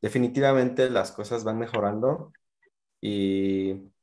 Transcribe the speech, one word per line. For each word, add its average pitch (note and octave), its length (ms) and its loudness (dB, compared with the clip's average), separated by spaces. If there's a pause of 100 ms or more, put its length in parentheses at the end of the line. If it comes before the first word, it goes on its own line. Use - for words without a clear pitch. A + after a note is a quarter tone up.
definitivamente B2+ 880 2
las G2+ 220 0
cosas A2+ 320 -6
van A2 160 -2
mejorando A2+ 720 -2 (720)
y G2 720 0 (260)